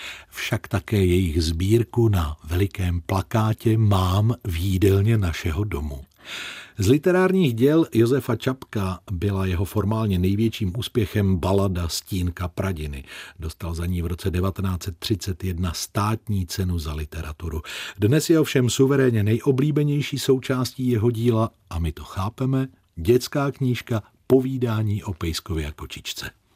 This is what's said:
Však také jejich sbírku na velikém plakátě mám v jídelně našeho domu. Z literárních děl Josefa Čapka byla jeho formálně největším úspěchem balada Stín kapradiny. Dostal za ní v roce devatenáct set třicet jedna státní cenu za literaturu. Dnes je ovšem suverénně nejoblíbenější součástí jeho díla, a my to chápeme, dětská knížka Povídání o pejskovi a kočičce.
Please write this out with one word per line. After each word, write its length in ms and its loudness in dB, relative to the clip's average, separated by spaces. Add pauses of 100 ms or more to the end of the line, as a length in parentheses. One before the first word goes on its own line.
(300)
Však 380 -6
také 300 -2
jejich 460 2
sbírku 680 2
na 340 0
velikém 640 -2
plakátě 720 0
mám 560 2 (100)
v 180 -4
jídelně 560 4
našeho 460 -2
domu. 380 -6 (760)
Z 100 2
literárních 680 4
děl 400 4
Josefa 420 2
Čapka 640 -4 (120)
byla 340 0
jeho 200 0
formálně 540 0
největším 580 0
úspěchem 600 0
balada 500 0
Stín 440 -4
kapradiny. 720 -6 (360)
Dostal 340 -8
za 120 -6
ní 160 -2
v 40 -4
roce 260 -4
devatenáct 520 -2
set 160 -8
třicet 440 -4
jedna 300 -4
státní 760 -2
cenu 320 -2
za 140 -6
literaturu. 680 -8 (360)
Dnes 320 2
je 100 6
ovšem 300 2
suverénně 540 4
nejoblíbenější 960 2
součástí 680 0
jeho 240 4
díla, 380 2 (200)
a 100 -4
my 120 0
to 120 -16
chápeme, 640 -2 (280)
dětská 560 2
knížka 520 -2 (240)
Povídání 760 2
o 100 -8
pejskovi 520 -4
a 60 -8
kočičce. 580 -12 (260)